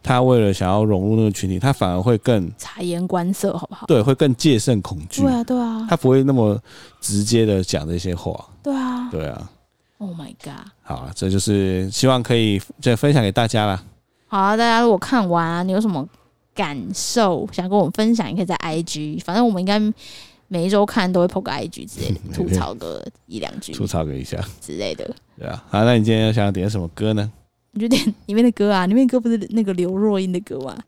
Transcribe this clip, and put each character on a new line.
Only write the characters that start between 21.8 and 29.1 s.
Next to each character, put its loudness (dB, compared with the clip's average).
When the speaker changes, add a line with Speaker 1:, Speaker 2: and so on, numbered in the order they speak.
Speaker 2:
之 -12
类 -4
的， -2
Speaker 1:
<laughs> -10
Speaker 2:
吐 -4
槽 0
个 -10
一 -12
两 -10
句 -14
Speaker 1:
吐 -6
槽 -2
个 -6
一 -8
下 -8
Speaker 2:
之 -12
类 -4
的。 -10
Speaker 1:
对 -12
啊， -12
好， 4
那 6
你 4
今 2
天 4
又 2
想 2
要 2
点 -2
什 -4
么 -4
歌 -2
呢？ -2
Speaker 2:
你 -6
就 -2
点 2
里 -6
面 4
的 6
歌 0
啊， 2
里 2
面 6
歌 2